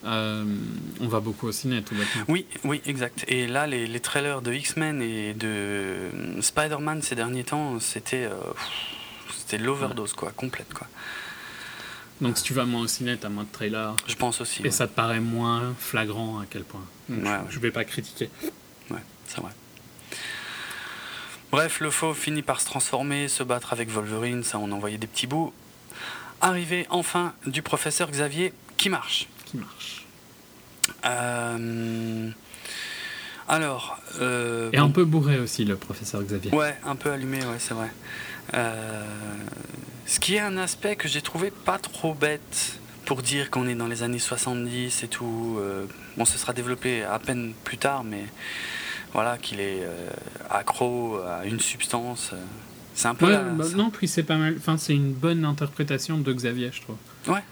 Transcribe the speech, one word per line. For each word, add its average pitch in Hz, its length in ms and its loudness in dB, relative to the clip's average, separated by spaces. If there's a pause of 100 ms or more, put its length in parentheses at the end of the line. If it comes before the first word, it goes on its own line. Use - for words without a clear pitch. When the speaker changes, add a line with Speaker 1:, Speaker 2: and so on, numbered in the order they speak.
Speaker 1:
euh, 110 400 0 (560)
on 120 80 0
va 110 120 4
beaucoup 107 280 -2
au 107 40 -2
ciné, 123 300 0
tout 104 120 -6
bêtement. 104 340 0
Speaker 2:
Oui, 180 180 2 (180)
oui, 143 220 0
exact. 127 420 -2
Et 127 180 4
là, 135 200 2
les, 123 200 0
les 117 140 -2
trailers 143 420 0
de 120 100 0
X-Men 147 500 0
et 107 320 -2
de, 110 140 -2
euh, 101 640 0 (320)
Spider-Man 151 600 0
ces - 140 -2
derniers 120 280 0
temps, 143 360 0
c'était, 123 440 -2
euh, 104 100 -2 (200)
pff, - 840 -8
c'était - 200 -2
l'overdose, 120 540 0
Speaker 1:
Ouais. - 40 -4
Speaker 2:
quoi, - 160 -4
complète, - 400 -6
quoi. - 140 -10 (1300)
Speaker 1:
Donc 120 180 2
si - 40 0
tu - 120 0
vas 127 100 4
moins 120 180 2
au 113 60 -2
ciné, 123 280 0
t'as 113 120 -6
moins 104 160 -4
de 104 80 -12
trailers. 110 420 -2 (140)
Speaker 2:
Je - 80 -4
pense 120 240 2
aussi, - 220 -4
Speaker 1:
Et - 20 -4
Speaker 2:
ouais. 127 80 6
Speaker 1:
ça 120 160 2
te - 60 -6
paraît 113 260 4
moins 117 580 2
flagrant 110 600 -2
à 101 100 -8
quel 98 140 -8
point. 95 200 -12 (240)
Donc, 117 140 -2
Speaker 2:
Ouais, - 20 -2
Speaker 1:
je, 101 60 2
Speaker 2:
ouais. 101 80 2 (120)
Speaker 1:
je 117 100 -6
vais 117 100 2
pas 113 140 -2
critiquer. - 440 -6 (640)
Speaker 2:
Ouais, - 80 -6 (300)
c'est - 120 -8
vrai. 90 120 -8 (2000)
Bref, 156 280 4
le 156 100 2
fauve 156 280 0
finit 151 240 0
par 135 180 0
se - 60 2
transformer, 139 600 0
se - 140 0
battre 123 300 0
avec 117 160 0
Wolverine, 110 540 0
ça 110 160 -2
on 104 140 0
en 101 60 -2
voyait 107 200 -2
des 110 80 -2
petits - 200 -2
bouts. 151 260 0 (880)
Arrivée 180 480 4
enfin 175 420 2 (140)
du 143 160 -2
professeur 156 480 2
Xavier 147 420 2 (240)
qui - 140 6
marche. - 380 0 (180)
Speaker 1:
Qui - 100 -8
marche. - 480 -10 (1120)
Speaker 2:
Euh, 117 1120 -2 (1160)
alors, 143 500 2 (220)
euh, 120 520 2
Speaker 1:
Et 135 40 6
Speaker 2:
bon. 143 80 10
Speaker 1:
un 143 60 10
peu 175 140 8
bourré 147 340 6
aussi, 117 260 2
le 101 120 4
professeur 101 460 -4
Xavier. 98 320 0
Speaker 2:
Ouais, 147 300 4
un 139 120 -2
peu 147 140 0
allumé, 135 280 -2
ouais, 120 200 -2
c'est 117 160 -2
vrai. 113 160 -2 (640)
Euh, 110 500 0 (1040)
ce - 140 2
qui 180 160 4
est 208 40 6
un 202 180 0
aspect 202 380 0
que - 120 0
j'ai 147 140 0
trouvé 185 280 -2
pas 190 280 0
trop - 360 -2
bête - 640 0 (260)
pour 131 180 0
dire 139 280 2
qu'on 127 180 2
est 123 60 2
dans 117 120 -2
les 117 160 -2
années 120 160 0
soixante-dix 123 840 0
et 117 60 -6
tout. 113 520 -2
Euh, 98 260 -2 (300)
bon, 117 80 4
ce - 140 4
sera - 140 0
développé 123 520 0
à 101 140 0
peine 120 340 -2 (120)
plus 120 140 -4
tard, 139 260 2
mais 104 200 -6 (880)
voilà, 117 240 4
qu'il 101 220 -4
est, 98 220 0
euh, 87 280 -6 (400)
accro 117 760 2
à 87 200 -2
une 113 140 0
substance. - 760 0
Euh, - 20 -6 (580)
c'est - 140 4
un 120 60 4
peu 165 120 8
Speaker 1:
Ouais, 196 60 12
Speaker 2:
la, 202 120 8
Speaker 1:
bah, 165 240 2
Speaker 2:
c'est 175 80 0
Speaker 1:
non, 214 140 6
puis 190 180 0
c'est 160 160 4
pas 156 120 4
mal. 156 220 6
Enfin, 160 180 4
c'est 151 180 4
une 139 180 6
bonne 160 320 4
interprétation 147 720 2
de 135 140 4
Xavier, 123 400 0
je - 100 -8
trouve. 110 140 -8 (320)
Speaker 2:
Ouais. 196 240 4